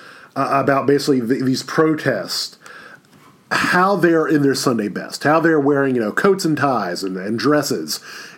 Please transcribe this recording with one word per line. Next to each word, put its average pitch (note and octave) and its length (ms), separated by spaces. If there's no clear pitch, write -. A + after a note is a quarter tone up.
uh, C3+ 160
about C3+ 360
basically C#3+ 380
th-, C3 180
these B2+ 200
protests, D3+ 920
how F#3 440
they're D#3+ 320
in D3 160
their C3+ 100
Sunday A2+ 340
best, - 360
how D#3 160
they're D#3+ 200
wearing, C#3 360
you A#2 60
know, G#2 100
coats F#3+ 340
and D#3 100
ties G2+ 480
and, F#2 140
and G#2 220
dresses, B2 600